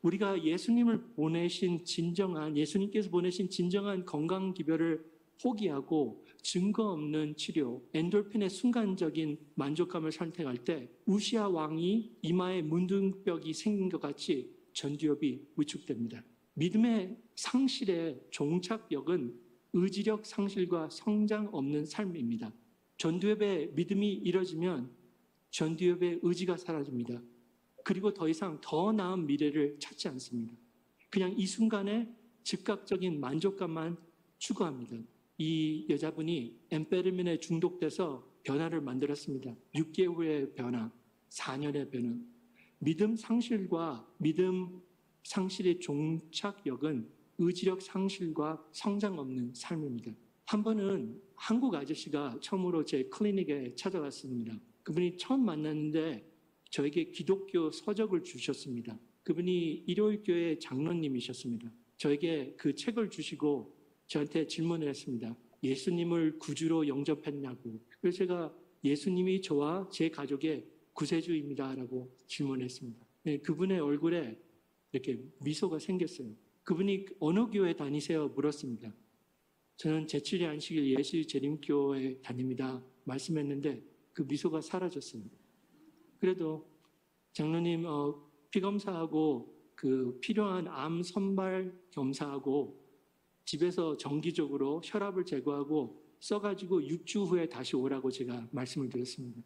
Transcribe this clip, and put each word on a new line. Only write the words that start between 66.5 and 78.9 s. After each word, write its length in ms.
영접했냐고." 920
그래서 180
제가 360
"예수님이 600
저와 500
제 180
가족의 560
구세주입니다."라고 1200
질문했습니다. 800
네, 140
그분의 420
얼굴에 580
이렇게 300
미소가 340
생겼어요. 560
그분이 420
"어느 300
교회 260
다니세요?" 520
물었습니다. 640